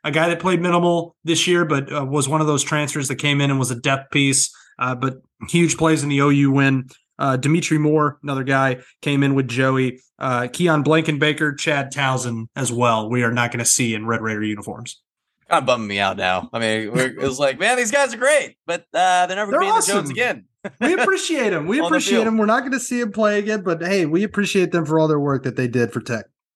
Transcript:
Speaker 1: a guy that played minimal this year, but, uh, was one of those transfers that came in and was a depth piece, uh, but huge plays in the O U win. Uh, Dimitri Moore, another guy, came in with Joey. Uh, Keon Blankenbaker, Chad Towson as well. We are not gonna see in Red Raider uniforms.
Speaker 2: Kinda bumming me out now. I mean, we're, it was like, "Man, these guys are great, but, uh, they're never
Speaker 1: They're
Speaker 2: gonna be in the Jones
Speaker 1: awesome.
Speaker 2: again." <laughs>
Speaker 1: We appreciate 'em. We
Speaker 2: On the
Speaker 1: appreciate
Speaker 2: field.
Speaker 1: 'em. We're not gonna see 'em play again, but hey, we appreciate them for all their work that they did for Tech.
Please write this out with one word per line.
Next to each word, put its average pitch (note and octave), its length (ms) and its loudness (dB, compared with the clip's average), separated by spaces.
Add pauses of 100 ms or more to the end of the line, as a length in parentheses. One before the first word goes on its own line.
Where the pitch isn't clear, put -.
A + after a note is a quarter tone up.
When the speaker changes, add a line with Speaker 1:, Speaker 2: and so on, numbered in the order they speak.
Speaker 1:
a D3+ 80 -2
guy D#3+ 160 2
that E3+ 120 -2
played F3+ 200 0
minimal F3 640 0
this D#3+ 220 0
year, F3 180 2
but, C#3 280 -2
uh, C#3+ 120 -4
was C3+ 240 -2
one D#3 120 2
of D#3 60 2
those D3 160 2
transfers D3 460 -2
that C3 80 -4
came C#3+ 240 0
in C#3 100 2
and C#3 80 0
was B2 140 0
a - 80 -2
depth C3+ 320 -2
piece, C#3 420 2 (240)
uh, B2+ 160 -2
but C3 220 -4 (320)
huge E3+ 280 2
plays D#3+ 260 2
in C#3+ 60 -4
the C#3 120 2
O C#3+ 80 4
U C#3+ 240 4
win. C3+ 360 2 (300)
Uh, C3+ 180 0
Dimitri D#3 420 0
Moore, D3+ 460 2
another C#3 200 -6
guy, C3+ 340 2 (240)
came C#3 200 0
in C#3 120 2
with C3+ 140 0
Joey. C3 520 0 (180)
Uh, B2 340 -2
Keon D#3+ 320 2
Blankenbaker, D3+ 760 0
Chad C#3 340 -2
Towson B2 540 -2 (100)
as C3 160 -4
well. A#2 380 0
We B2 140 0
are A#2 80 0
not A#2+ 200 0
gonna A#2+ 120 -6
see A2+ 300 0
in G#2+ 120 -6
Red A2+ 140 -2
Raider G#2+ 240 -4
uniforms. G#2+ 560 -8 (500)
Speaker 2:
Kinda D3+ 160 2
bumming A#2 220 0
me G2+ 120 -2
out F#2+ 160 0
now. F#2 360 0
I A2+ 60 -6
mean, A2 340 -2
we're, B2+ 160 0
it - 100 -10
was C3+ 200 -4
like, C3+ 220 0
"Man, A3+ 160 2
these A#3+ 140 -2
guys C4+ 240 2
are - 20 -12
great, B3 400 0 (100)
but, E3+ 160 -6 (120)
uh, F3+ 320 4
they're F#3 100 -6
never G#3 160 -4
Speaker 1:
They're D4 80 2
Speaker 2:
gonna G4 120 0
be A4 40 4
in A4+ 40 2
the A4 60 -2
Jones - 120 0
Speaker 1:
awesome. D3 120 -4
Speaker 2:
again." E3 340 -4 (200)
<laughs> - 160 -14
Speaker 1:
We C#4 140 2
appreciate E4 580 0
'em. D#3 140 -2
We G3+ 120 0
Speaker 2:
On D#4+ 40 0
the E4+ 60 -2
Speaker 1:
appreciate - 280 0
Speaker 2:
field. A3+ 120 2
Speaker 1:
'em. A3 100 0
We're G#3+ 80 2
not A#3 160 2
gonna C4 180 -4
see A#3+ 220 -4
'em G#3+ 100 -4
play G#3 260 0
again, G#3 240 -2
but E3+ 200 -2
hey, F3+ 240 0
we E3 180 2
appreciate G3 480 0
them E3+ 140 0
for D#3+ 120 2
all D#3 100 4
their D3+ 120 2
work C#3 220 0
that B2+ 140 -4
they B2+ 120 0
did A#2+ 240 0
for A#2 80 -4
Tech. A2 240 -6 (320)